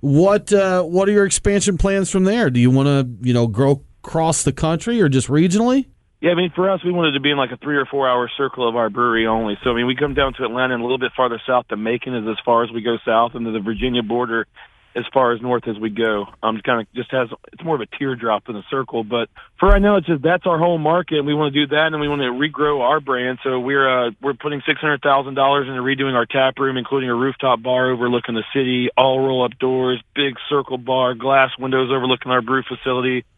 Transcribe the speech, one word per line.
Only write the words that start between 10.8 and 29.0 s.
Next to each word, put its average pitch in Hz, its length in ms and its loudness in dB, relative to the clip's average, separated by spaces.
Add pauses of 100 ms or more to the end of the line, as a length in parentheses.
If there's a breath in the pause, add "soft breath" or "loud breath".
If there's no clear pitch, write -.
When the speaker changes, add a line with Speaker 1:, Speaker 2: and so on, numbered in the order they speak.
Speaker 2:
a - 40 -4
little 127 120 -2
bit 123 180 -4
farther 120 300 0
south 123 220 0
to 113 80 -6
Macon 117 380 -4
is 113 140 -4
as 110 160 -2
far 117 180 4
as 113 80 -2
we 113 120 -8
go 113 220 -2
south 117 300 2
into 117 180 -4
the 110 80 -2
Virginia 117 420 -2
border, 113 440 -2 (500 loud breath)
as 120 160 -6
far 127 200 2
as 113 100 -4
north 123 260 -2
as 107 100 -6
we 110 120 -4
go. 107 340 -2 (180)
Um, 110 220 -2
kinda 117 300 -2
just 120 180 -8
has, 127 160 -2 (240)
it's - 100 -20
more 165 120 -2
of 139 80 -4
a 143 40 -8 (120)
teardrop 117 480 -4
than 113 100 -8
a 98 140 -12
circle, 123 340 -4
but 117 240 -4 (320 loud breath)
for 190 80 6
right 196 140 8
now, 208 140 4
it's 175 100 0
just, 156 160 0
that's 170 240 2
our 170 120 2
home 170 220 2
market, 160 380 0
and 143 80 -2
we 147 80 0
wanna 151 160 0
do 147 160 0
that, 151 260 2
and 151 80 -4
we 147 80 -2
wanna 139 240 -2
regrow 143 480 -2
our 131 180 2
brand. 127 460 -2
So 127 160 -2
we're, 135 260 2
uh, 127 240 2 (120)
we're 139 120 -2
putting 147 320 -6
six 151 140 -2
hundred 147 220 -2
thousand 139 320 2
dollars 139 340 2
into 127 140 -6
redoing 135 320 -2
our 120 100 2
tap 131 340 0
room, 135 200 -2
including 127 320 -2
a 120 40 0
rooftop 127 480 0
bar 127 280 0
overlooking 120 440 -2
the 110 100 -4 (100)
city, 127 420 0
all 131 240 4